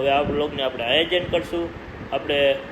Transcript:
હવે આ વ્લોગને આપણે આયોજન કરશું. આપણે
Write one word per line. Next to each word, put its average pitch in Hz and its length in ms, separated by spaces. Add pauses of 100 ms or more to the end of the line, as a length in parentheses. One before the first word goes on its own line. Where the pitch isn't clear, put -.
હવે 135 100
આ 143 120
વ્લોગને 143 400
આપણે 127 220
આયોજન 170 460
કરશું. 170 340 (480)
આપણે - 260 (340)